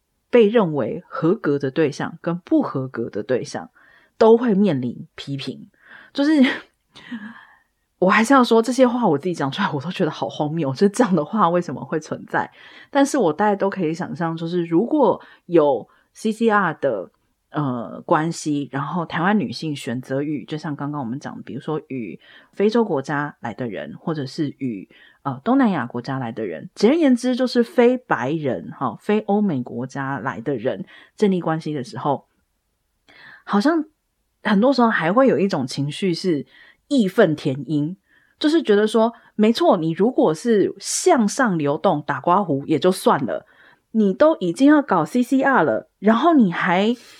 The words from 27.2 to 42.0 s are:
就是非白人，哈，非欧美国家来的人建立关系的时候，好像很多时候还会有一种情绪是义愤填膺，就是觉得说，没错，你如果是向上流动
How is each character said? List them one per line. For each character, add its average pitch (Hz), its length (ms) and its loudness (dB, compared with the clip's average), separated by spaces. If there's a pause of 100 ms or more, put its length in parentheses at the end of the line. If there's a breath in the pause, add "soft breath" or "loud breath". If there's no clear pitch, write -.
就 254 140 -2
是 240 160 2
非 247 340 2
白 127 360 -4
人， 135 440 -4
哈， 123 220 -4
非 214 220 -2
欧 208 200 0
美 156 220 -2
国 120 240 -8
家 135 320 -6
来 110 220 -8
的 139 160 -4
人 107 280 -4 (300 loud breath)
建 208 160 2
立 180 80 0
关 160 220 -4
系 156 120 -6
的 147 80 -6
时 - 160 -12
候， 135 300 -4 (1160 loud breath)
好 202 160 0
像 302 240 0 (580)
很 214 160 2
多 262 140 4
时 247 80 2
候 233 80 4
还 170 240 -2
会 262 120 4
有 165 140 2
一 190 80 0
种 143 180 -4
情 139 240 -4
绪 175 240 -2
是 165 320 -2 (440 soft breath)
义 254 180 2
愤 180 260 4
填 143 300 -4
膺， 151 320 -2 (420)
就 302 120 0
是 320 120 2
觉 214 140 2
得 208 100 4
说， 226 280 2 (220 soft breath)
没 214 180 4
错， 311 240 4
你 165 140 -2
如 190 200 2
果 220 220 2
是 190 440 0
向 - 480 2
上 202 320 0
流 143 200 0
动 156 280 0